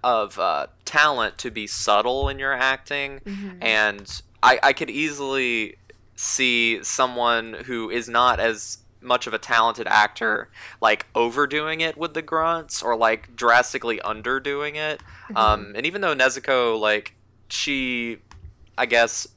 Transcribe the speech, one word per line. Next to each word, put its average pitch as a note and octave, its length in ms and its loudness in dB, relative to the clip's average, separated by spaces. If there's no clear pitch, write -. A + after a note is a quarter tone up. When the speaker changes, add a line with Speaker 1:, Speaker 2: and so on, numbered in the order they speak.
Speaker 1:
of, A2 340 0
uh, D#2+ 280 0
talent C#3+ 540 2
to B2 120 -8
be G#2+ 160 -8
subtle A#2+ 640 2
in C#3 100 -6
your C#3 140 -2
acting, C3+ 680 -2
Speaker 2:
Mm-hmm. F#3 420 -12
Speaker 1:
and G#2+ 600 0
I, B2+ 200 6
I C#3 120 6
could C#3+ 160 -6
easily C3+ 840 -2
see A#2 720 0
someone A#2+ 720 0
who A#2 260 -6
is A#2 180 -4
not A#2+ 300 4
as A2 400 -2
much B2 260 -2
of A#2 60 -6
a A2 60 -2
talented A2+ 480 2
actor, G#2+ 640 2
like, G#2+ 320 2
overdoing C#3+ 680 0
it D#3+ 160 -2
with D#3 180 -6
the D#3+ 80 -4
grunts D#3+ 600 -2
or, A#2 140 0
like, A2+ 380 0
drastically A#2+ 680 2
underdoing C3+ 760 -6
it. D3+ 240 -6
Speaker 2:
Mm-hmm. G#3+ 80 -4
Speaker 1:
Um, G#2 360 2
and A#2+ 120 -4
even F#3 160 -4
though E3 120 0
Nezuko, B2+ 640 2
like, G#2+ 360 0
she, B2 680 -4
I B2 100 0
guess A#2 400 2